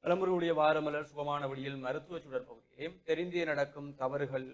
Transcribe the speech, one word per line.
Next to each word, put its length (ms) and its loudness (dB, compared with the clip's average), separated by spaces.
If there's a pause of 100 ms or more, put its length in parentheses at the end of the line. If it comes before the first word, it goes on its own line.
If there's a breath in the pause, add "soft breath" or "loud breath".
வலம்புரியுடைய 500 4
வாரமலர் 580 4
சுகமான 360 -2
வழியில் 300 -4
மருத்துவ 420 -6
சுடர் 300 -6
பகுதியிலே 400 -10 (160)
தெரிந்தே 400 0
நடக்கும் 500 -2
தவறுகள் 580 -2